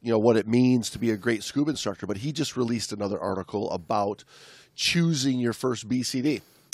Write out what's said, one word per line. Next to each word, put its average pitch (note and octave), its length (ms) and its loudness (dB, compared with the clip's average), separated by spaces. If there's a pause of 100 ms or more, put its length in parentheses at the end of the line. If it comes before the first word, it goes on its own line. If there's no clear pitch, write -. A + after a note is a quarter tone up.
you A#2 100 -2
know, A2+ 60 4
what A2 200 6
it G#2 100 0
means B2 420 4
to - 80 -12
be A#2 140 0
a G#2+ 60 0
great G#2+ 260 -2
scuba D3 260 -2
instructor. G2+ 380 -6
But G2+ 100 -4
he C3+ 140 -6
just C3+ 260 -4
released A#2+ 340 -2
another G#2 300 -4
article F#2+ 480 -4
about G2+ 540 -2 (500)
choosing C#3+ 680 2
your A#2+ 140 0
first A#2+ 340 -4
B B2 140 0
C B2 220 -4
D. C#3 180 0 (320)